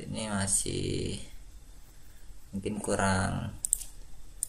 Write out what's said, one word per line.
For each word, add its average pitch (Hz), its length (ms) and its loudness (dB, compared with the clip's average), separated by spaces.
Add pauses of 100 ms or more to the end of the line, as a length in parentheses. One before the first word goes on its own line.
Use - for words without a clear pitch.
ini 107 240 -2
masih 95 960 2 (1300)
mungkin 104 320 -2
kurang, 95 720 4 (960)